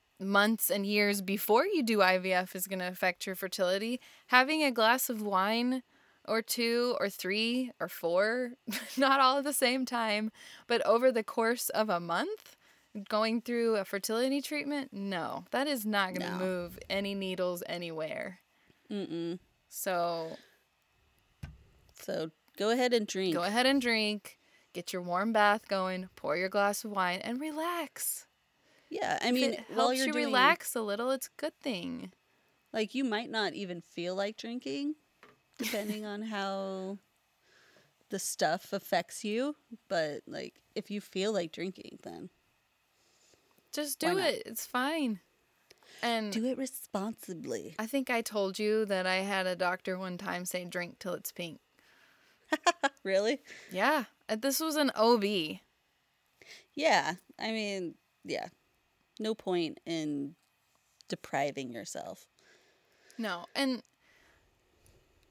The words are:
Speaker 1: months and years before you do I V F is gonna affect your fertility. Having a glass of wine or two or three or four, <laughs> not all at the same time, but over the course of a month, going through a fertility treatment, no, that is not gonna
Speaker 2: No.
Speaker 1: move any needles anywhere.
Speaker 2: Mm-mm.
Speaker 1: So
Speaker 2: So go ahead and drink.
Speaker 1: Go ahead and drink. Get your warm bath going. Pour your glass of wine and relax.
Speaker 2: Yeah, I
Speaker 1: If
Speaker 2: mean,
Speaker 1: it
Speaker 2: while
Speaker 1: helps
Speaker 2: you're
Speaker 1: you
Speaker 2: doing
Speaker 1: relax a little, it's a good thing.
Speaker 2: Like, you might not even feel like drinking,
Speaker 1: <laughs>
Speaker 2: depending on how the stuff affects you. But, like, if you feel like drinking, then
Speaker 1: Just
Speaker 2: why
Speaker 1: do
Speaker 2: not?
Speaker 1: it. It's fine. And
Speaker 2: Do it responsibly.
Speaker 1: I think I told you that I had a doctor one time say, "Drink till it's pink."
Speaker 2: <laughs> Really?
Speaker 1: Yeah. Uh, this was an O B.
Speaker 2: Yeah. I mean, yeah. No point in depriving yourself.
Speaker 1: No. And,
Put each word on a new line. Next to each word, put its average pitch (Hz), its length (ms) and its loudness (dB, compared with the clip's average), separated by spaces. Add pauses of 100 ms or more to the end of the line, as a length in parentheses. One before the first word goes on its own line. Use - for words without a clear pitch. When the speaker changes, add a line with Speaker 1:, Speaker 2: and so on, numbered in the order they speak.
(180)
Speaker 1:
months 202 520 4
and 196 160 2
years 202 360 2
before 208 460 4
you 359 160 2
do 220 180 4
I 185 160 8
V 185 140 -2
F 185 240 0
is 185 120 -6
gonna 185 200 -4
affect 180 380 -2
your 190 100 -6
fertility. 196 640 -2 (280)
Having 277 360 6
a 269 80 4
glass 233 380 4
of 220 120 -4
wine 220 640 2 (420)
or 220 160 0
two 240 600 0
or 202 80 0
three 226 640 -2 (100)
or 175 80 -2
four, 220 640 0 (220)
<laughs> - 220 -8
not 269 220 4
all 269 200 6
at 269 40 -2
the 294 80 0
same 262 340 2
time, 220 460 0 (360)
but 233 180 4
over 240 260 8
the 220 120 0
course 233 460 0
of 220 200 2
a 175 100 2
month, 196 560 -2 (540)
going 220 320 2
through 233 340 2
a 196 80 0
fertility 233 580 0
treatment, 285 520 -4
no, 196 580 -4
that 277 160 0
is 254 180 -2
not 196 280 6
gonna 180 180 2
Speaker 2:
No. 180 60 -2
Speaker 1:
move 180 420 -2 (100)
any 202 240 2
needles 185 540 0
anywhere. 170 720 -6 (500)
Speaker 2:
Mm-mm. 170 480 -4 (300)
Speaker 1:
So 170 720 -2 (1600)
Speaker 2:
So 165 300 -6 (260)
go 202 120 0
ahead 247 240 4
and 214 140 2
drink. 190 260 0
Speaker 1:
Go 170 100 0
ahead 220 220 2
and 277 160 4
drink. 214 560 0 (360)
Get - 200 -8
your 185 80 -4
warm 180 320 0
bath 208 340 6
going. 185 480 -2
Pour 147 220 -2
your 185 120 0
glass 202 360 2
of 214 60 -6
wine 185 300 0
and 240 180 -4
relax. 311 880 -6 (640)
Speaker 2:
Yeah, - 320 -2
I - 80 0
Speaker 1:
If 247 40 4
Speaker 2:
mean, 247 200 4
Speaker 1:
it - 160 -8
Speaker 2:
while 208 80 -4
Speaker 1:
helps 247 200 4
Speaker 2:
you're 262 100 2
Speaker 1:
you 302 60 0
Speaker 2:
doing - 140 2
Speaker 1:
relax 262 480 4
a 233 60 -2
little, 220 300 -2
it's 262 160 -2
a - 140 -14
good 311 180 -6
thing. 180 520 -8 (600)
Speaker 2:
Like, 226 220 -4
you 262 100 -2
might 226 260 -2
not 208 240 -2
even 180 280 -6
feel 180 340 -6
like 202 220 -4
drinking, 277 580 -6 (320)
Speaker 1:
<laughs> - 300 -20
Speaker 2:
depending 214 480 -4
on 208 160 -6
how 196 760 -4 (1120)
the 196 100 -4
stuff - 540 0
affects - 520 -2
you. 247 300 -2 (320)
But, 156 400 -2
like, - 340 -10 (140)
if - 160 -8
you 202 100 -6
feel 196 320 -2
like 175 180 -2
drinking, - 520 -10
then 87 260 -14 (1400)
Speaker 1:
Just 294 300 -4
Speaker 2:
why 349 100 2
Speaker 1:
do 381 60 2
Speaker 2:
not? 349 100 2
Speaker 1:
it. - 160 -2
It's - 200 -10
fine. 262 540 0 (840)
And 226 300 0
Speaker 2:
Do 226 120 0
it 254 120 0
responsibly. 175 1200 -6
Speaker 1:
I 220 80 -4
think 269 220 -2
I 233 120 2
told 202 380 -2
you 214 260 2
that 185 220 0
I 185 100 2
had 190 300 0
a 180 80 -2
doctor 185 420 -2
one 185 200 -6
time 180 280 -6
say, 180 200 -6
"Drink 175 340 -8
till 180 140 -6
it's - 180 -8
pink." 170 280 -10 (920)
Speaker 2:
<laughs> 311 80 0 (440)
Really? 202 380 2 (300)
Speaker 1:
Yeah. 226 340 2 (220)
Uh, 220 80 -2
this 269 240 0
was 311 160 -2
an 285 200 4
O 233 220 6
B. 190 440 -2 (1120)
Speaker 2:
Yeah. 185 420 4 (240)
I 220 120 -4
mean, 202 440 -4 (280)
yeah. - 240 -6 (720)
No 220 160 -2
point 175 500 -2
in 151 500 -4 (720)
depriving 139 640 -4
yourself. - 540 -12 (920)
Speaker 1:
No. 190 280 -6 (100)
And, 262 260 0 (1500)